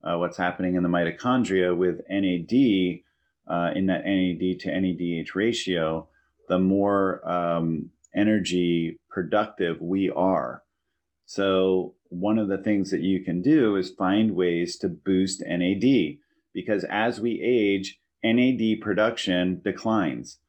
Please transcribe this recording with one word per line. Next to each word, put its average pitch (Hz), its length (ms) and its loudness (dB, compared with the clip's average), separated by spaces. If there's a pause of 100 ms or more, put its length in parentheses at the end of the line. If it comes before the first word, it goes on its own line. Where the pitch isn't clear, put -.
uh, 85 160 -2
what's 87 180 -4
happening 90 380 -2
in 90 80 0
the 87 60 0
mitochondria 90 840 0
with 87 320 0
N 98 160 -2
A 90 140 0
D, 95 680 2 (440)
uh, 85 260 -2
in 95 140 0
that 90 180 0
N 98 80 0
A 90 260 2
D 92 200 -2
to 87 120 -6
N 92 140 -2
A 90 80 0
D 85 260 -4
H - 140 -10
ratio, 87 720 -2 (400)
the 92 120 2
more, 98 680 2
um, 85 640 -2 (240)
energy 87 880 0 (100)
productive 90 680 -2
we 92 320 -2
are. 80 500 -2 (640)
So 95 680 0 (140)
one 98 280 0
of 104 120 0
the 95 80 0
things 98 340 0
that 95 80 0
you 92 240 0
can 90 180 -2
do 120 360 4
is 92 120 -2
find 101 460 0
ways 87 440 0
to 95 100 -2
boost 92 580 0
N 87 140 -2
A 92 140 2
D, 95 440 2 (340)
because 107 360 -2
as 107 320 -2
we 113 200 -4
age, 101 580 0 (220)
N 113 160 2
A 127 140 4
D 110 240 2
production 92 880 0
declines. 92 840 -2